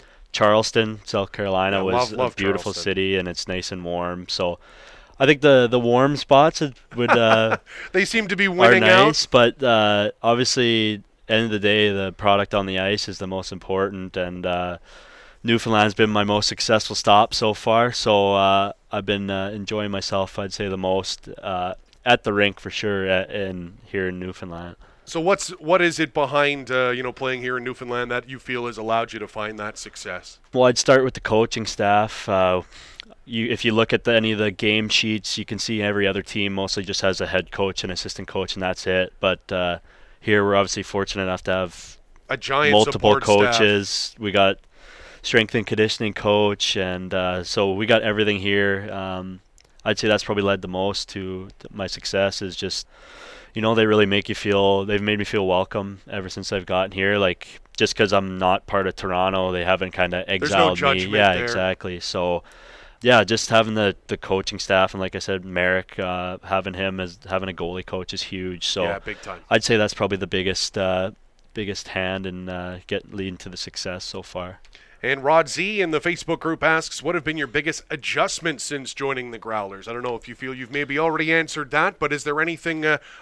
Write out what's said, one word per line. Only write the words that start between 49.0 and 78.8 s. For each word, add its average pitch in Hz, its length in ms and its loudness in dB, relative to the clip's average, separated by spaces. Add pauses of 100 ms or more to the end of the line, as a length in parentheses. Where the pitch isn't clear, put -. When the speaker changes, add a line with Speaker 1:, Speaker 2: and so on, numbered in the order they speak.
Speaker 1:
I'd 107 140 -2
say - 100 -4
that's 104 160 2
probably 104 200 -2
led 98 180 0
the 92 60 -10
most 95 420 -6
to, 95 380 -10 (100)
to - 140 -20
my 104 160 -8
success 98 520 -2
is 92 160 -8
just, - 300 -8 (680)
you 110 80 -4
know, 110 120 4
they 110 120 6
really 107 200 6
make 101 220 0
you 107 60 -6
feel, 98 500 2
they've 104 180 -2
made 104 160 0
me 101 60 -4
feel 98 220 -2
welcome 98 540 -2 (100)
ever 98 180 -8
since 98 240 -10
I've 95 140 -4
gotten 95 260 -2
here. 98 260 0
Like, - 420 -2 (160)
just - 180 0
'cause 104 180 0
I'm 95 260 0
not 95 280 0
part 98 200 -2
of 92 100 -4
Toronto, 92 560 -2
they 87 120 -4
haven't 90 280 0
kinda 90 340 -2
Speaker 2:
There's 95 140 -2 (100)
no 92 200 4
Speaker 1:
exiled - 20 0
me. 87 80 -6 (200)
Speaker 2:
judgment 95 140 -4
Speaker 1:
Yeah, 101 200 6
Speaker 2:
there. 90 100 -2
Speaker 1:
exactly. 92 560 -4
So, 87 420 -2 (580)
yeah, 120 240 8
just 107 260 0
having 110 240 4
the, 101 200 2 (120)
the 101 100 -4
coaching 95 420 -4
staff, - 360 2
and 98 60 -6
like 92 140 -6
I 98 40 -8
said, 92 260 -6
Merrick, 92 540 -2
uh, 90 460 -6
having 95 300 -4
him 95 260 -4
as, 87 180 -10 (100)
having 95 200 -4
a 92 40 -6
goalie 87 340 -8
coach 92 280 -8
is 95 80 -8
huge. 92 460 -8
So 92 160 -2
Speaker 2:
Yeah, 92 160 -4
big 107 220 -12
time. 90 180 -12 (100)
Speaker 1:
I'd 113 140 4
say 117 120 2
that's 107 180 0
probably 98 240 -2
the 95 80 -6
biggest, 92 520 -4
uh, 92 320 -2 (440)
biggest 101 340 -8
hand 95 380 -4
in, 90 220 -10
uh, 90 380 -10
get, - 280 -8
leading 95 240 -8
to - 100 -18
the 90 80 -16
success 92 480 -12
so 95 180 -12
far. 90 380 -12 (440)
Speaker 2:
And 131 200 -2
Rod 156 240 4
Z 196 320 -4
in 175 100 -2
the 156 100 0
Facebook 165 380 -4
group 160 240 -4
asks, 160 400 0
"What 165 140 -2
have 151 80 -6
been 156 120 -4
your 143 120 -4
biggest 147 420 -4
adjustments 160 720 -4
since 135 320 -10